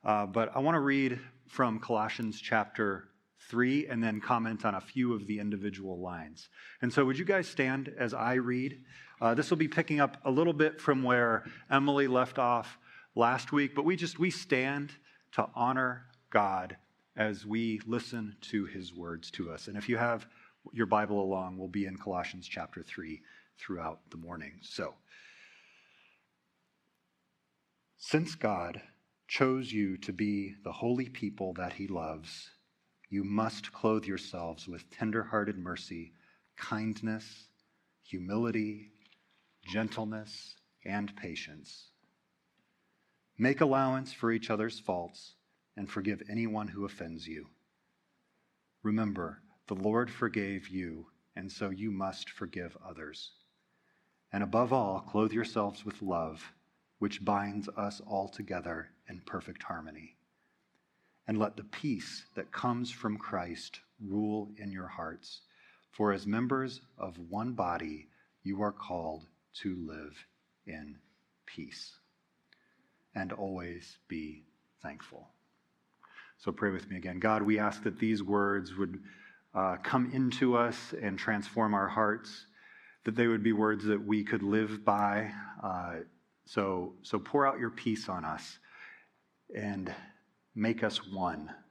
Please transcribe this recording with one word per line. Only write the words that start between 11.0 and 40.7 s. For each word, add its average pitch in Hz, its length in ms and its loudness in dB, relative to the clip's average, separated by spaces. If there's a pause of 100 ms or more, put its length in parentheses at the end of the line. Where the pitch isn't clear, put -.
where 120 420 6 (260)
Emily 139 360 6
left 127 320 4
off 120 400 2 (360)
last 120 380 4
week, 143 220 4
but 143 100 2
we 175 100 6
just, 170 240 -4
we 175 120 4
stand 143 640 0 (400)
to - 220 2
honor 127 520 2 (240)
God 95 460 4 (400)
as 107 280 0
we 110 420 -2
listen 113 560 -4
to 104 220 -2
his 90 300 -10
words 85 380 -8
to 85 180 -4
us. - 180 -10
And 101 80 -8
if 104 140 -4
you 117 80 4
have 120 280 2 (460)
your 113 140 2
Bible 104 360 4
along, 92 360 -2
we'll 92 100 -6
be 101 160 0
in 95 120 -6
Colossians 90 500 -4
chapter 85 360 -8
three 80 380 -10 (380)
throughout 82 420 -6 (100)
the 82 60 -14
morning. 82 360 -10 (100)
So, - 320 -6 (3000)
"Since - 380 2
God 90 440 0 (480)
chose 131 420 2
you 98 280 2
to - 160 -8
be 101 480 0
the 87 100 -6
holy 123 380 0
people 98 440 -4
that 90 200 -4
he 98 140 -6
loves, 80 600 -6 (600)
you 101 120 -2
must 107 500 0
clothe 110 340 4
yourselves 87 600 -6
with 85 220 -12
tender-hearted 107 720 0
mercy, 87 560 -8 (420)
kindness, 110 920 -4 (540)
humility, 107 880 -2 (760)
gentleness, 107 880 -4 (320)